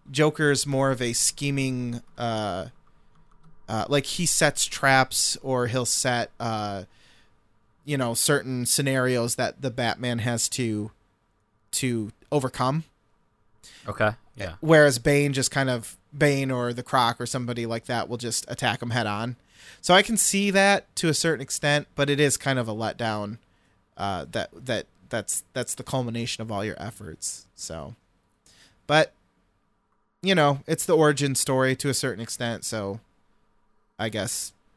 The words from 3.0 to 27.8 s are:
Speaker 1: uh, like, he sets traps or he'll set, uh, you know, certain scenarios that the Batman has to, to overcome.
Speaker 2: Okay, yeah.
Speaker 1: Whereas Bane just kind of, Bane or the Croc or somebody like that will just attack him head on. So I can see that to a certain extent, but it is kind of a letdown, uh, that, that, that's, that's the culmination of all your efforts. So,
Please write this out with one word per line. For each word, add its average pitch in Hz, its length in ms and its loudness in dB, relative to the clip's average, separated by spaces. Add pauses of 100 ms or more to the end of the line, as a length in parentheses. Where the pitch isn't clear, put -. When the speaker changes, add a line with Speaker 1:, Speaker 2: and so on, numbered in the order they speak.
Speaker 1:
uh, 110 180 -2
like, 139 180 2
he - 200 -4
sets - 400 2
traps - 760 2
or 127 260 0
he'll 123 180 -2
set, 120 440 0 (120)
uh, 104 420 -4 (1040)
you 143 120 -2
know, 120 160 0
certain 127 520 0
scenarios 127 720 0
that - 260 -4
the 131 100 -4
Batman 120 480 -2
has 117 300 -2
to, 110 420 -4 (800)
to 117 400 -2 (200)
overcome. 135 520 0 (1040)
Speaker 2:
Okay, 110 240 0 (240)
yeah. 92 260 -8
Speaker 1:
Whereas 151 380 8
Bane 143 340 2
just 131 180 0
kind 135 180 0
of, 120 280 -6 (180)
Bane 139 360 2
or 120 220 -2
the 120 100 -8
Croc 117 380 2
or 120 40 -6
somebody 120 400 -4
like 113 200 -4
that 120 240 -2
will 120 80 -6
just 117 320 -4
attack 120 320 -2
him 143 100 -6
head 117 160 0
on. 110 280 -4 (460)
So 180 120 4
I 196 80 10
can 220 160 0
see 202 340 2
that 196 460 4
to 170 120 0
a 151 40 4
certain 147 280 0
extent, 147 540 0
but 143 140 2
it 143 100 2
is 143 180 4
kind 135 220 0
of 113 80 -2
a 110 60 -4
letdown, 110 640 -4 (600)
uh, 92 340 -4
that, - 180 -4 (160)
that, 113 200 -4 (240)
that's, - 340 -6 (100)
that's 127 220 -6
the - 80 -10
culmination 117 580 -4
of 113 100 -8
all 101 140 -4
your 101 160 -6
efforts. - 760 -12
So, 80 400 -12 (920)